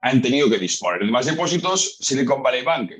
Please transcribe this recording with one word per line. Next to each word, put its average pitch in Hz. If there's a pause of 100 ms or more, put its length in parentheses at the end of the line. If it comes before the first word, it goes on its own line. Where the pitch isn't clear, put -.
han 127
tenido 131
que 110
disponer 90
de 104
más 123
depósitos, 175
Silicon 131
Valley 127
Bank 143